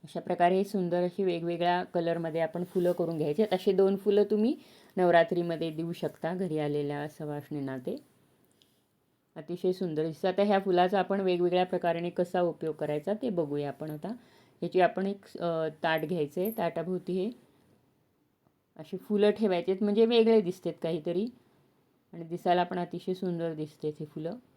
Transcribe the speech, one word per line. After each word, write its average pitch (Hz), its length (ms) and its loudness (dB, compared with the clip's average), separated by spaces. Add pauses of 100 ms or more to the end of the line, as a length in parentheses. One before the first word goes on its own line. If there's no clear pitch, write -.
अशा - 160 -8
प्रकारे 175 360 2
हे 190 80 2
सुंदर 175 400 0
अशी 180 200 -2
वेगवेगळ्या 175 600 0
कलरमध्ये 165 580 -2
आपण 165 220 -2
फुलं 175 280 0
करून 165 260 -2
घ्यायचे 151 260 0
आहेत. - 100 0
असे 185 180 0
दोन 196 260 4
फुलं 208 260 4
तुम्ही 214 320 2 (420)
नवरात्रीमध्ये 170 720 4
देऊ 165 220 -6
शकता 165 420 -6
घरी 170 240 -4
आलेल्या 147 480 -2
सवाष्णींना, 147 720 -8
ते 180 260 -8 (1300)
अतिशय 175 360 -4
सुंदर 165 360 -2
दिसतं. 160 200 -4
आता 185 160 2
ह्या 202 160 4
फुलाचा 185 400 2
आपण 196 220 -2
वेगवेगळ्या 180 440 2
प्रकाराने 170 440 -2
कसा 180 320 -2
उपयोग 160 340 -2
करायचा 151 380 -2
ते 233 160 -4
बघूया 147 380 -2
आपण 156 240 -8
आता. 180 240 -8 (440)
ह्याची 175 220 2
आपण 180 240 2
एक, 196 320 -8
अ, 160 300 -2 (160)
ताट 160 180 2
घ्यायचं 160 400 -2
आहे, 185 160 -2
ताटाभोवती 180 560 -4
हे 190 180 -2 (1500)
अशी 160 200 -10
फुलं 208 320 2
ठेवायची 190 420 0
आहेत, 190 120 0
म्हणजे 208 220 6
वेगळे 226 360 6
दिसतात 175 400 -4
काहीतरी 170 460 -2 (840)
आणि 170 100 -12
दिसायला 175 400 0
पण 175 160 -4
अतिशय 175 340 -6
सुंदर 170 400 -4
दिसतात 151 460 -8
ही 156 60 -8
फुलं. 160 300 -8 (220)